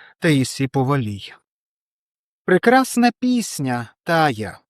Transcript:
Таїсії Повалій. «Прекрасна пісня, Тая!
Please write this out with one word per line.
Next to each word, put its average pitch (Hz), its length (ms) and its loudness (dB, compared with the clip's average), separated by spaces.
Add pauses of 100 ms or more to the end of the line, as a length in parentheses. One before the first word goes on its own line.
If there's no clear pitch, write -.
(180)
Таїсії 139 500 0
Повалій. 127 640 -2 (1120)
«Прекрасна 240 680 2 (100)
пісня, 139 680 -4 (160)
Тая! 143 640 -2